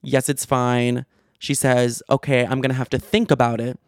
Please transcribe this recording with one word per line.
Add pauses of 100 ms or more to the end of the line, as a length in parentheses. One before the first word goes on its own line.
Yes,
it's
fine." (320)
She
says,
"Okay,
I'm
gonna
have
to
think
about
it."